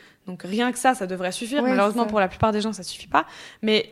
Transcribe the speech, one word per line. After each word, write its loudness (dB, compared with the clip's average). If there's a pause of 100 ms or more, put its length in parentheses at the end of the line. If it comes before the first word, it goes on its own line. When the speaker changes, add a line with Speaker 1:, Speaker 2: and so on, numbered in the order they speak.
(260)
Speaker 1:
Donc -12
rien 0
que -10
ça, 4
ça -4
devrait -4
suffire. -2
Speaker 2:
Ouais, 2
Speaker 1:
Malheureusement, 2
Speaker 2:
c'est 0
ça. -4
Speaker 1:
pour 0
la 4
plupart 2
des 0
gens, -2
ça -12
suffit -14
pas. 0 (360)
Mais 2